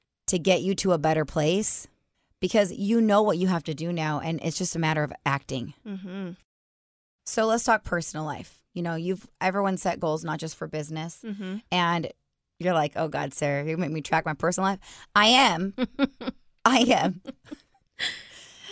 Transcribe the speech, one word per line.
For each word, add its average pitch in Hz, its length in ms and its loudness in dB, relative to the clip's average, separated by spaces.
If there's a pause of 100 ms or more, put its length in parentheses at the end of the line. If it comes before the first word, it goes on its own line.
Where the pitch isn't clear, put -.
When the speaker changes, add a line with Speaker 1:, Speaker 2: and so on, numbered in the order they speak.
(260)
Speaker 1:
to 185 140 2
get 175 220 4
you 190 120 0
to 190 200 2
a 165 40 2
better 156 280 2
place 170 600 0 (540)
because 190 320 2
you 220 300 2
know 208 200 6
what 202 160 2
you 185 100 2
have 175 180 2
to 156 80 -4
do 160 180 -4
now 156 300 -2
and 165 200 -2
it's 165 160 -4
just 175 180 -4
a 165 40 -4
matter 156 240 2
of - 80 -4 (140)
acting. 139 480 -4 (120)
Speaker 2:
Mm-hmm. 190 460 -10 (920)
Speaker 1:
So 220 200 0
let's 226 200 2
talk 220 180 2
personal 156 420 -4
life. - 360 -10 (120)
You 175 100 -6
know, 170 120 -4
you've, 175 320 -6 (140)
everyone 190 360 0
set - 220 -2
goals, 160 240 -2
not 156 160 -4
just 160 160 -8
for 156 120 -10
business. 156 560 -8
Speaker 2:
Mm-hmm. 202 340 -8 (140)
Speaker 1:
And 175 400 2 (480)
you're 175 140 0
like, 151 220 2
"Oh 156 140 0
God, 143 240 -6
Sarah, 143 320 -2
you 160 120 -4
make 160 140 -2
me 160 100 -4
track 160 240 0
my 156 80 -4
personal 190 360 0
life." 196 100 -4 (340)
I 208 140 6
am. 202 460 4 (460)
Speaker 2:
<laughs> - 460 -8
Speaker 1:
I 247 140 6
am. 185 420 2 (1500)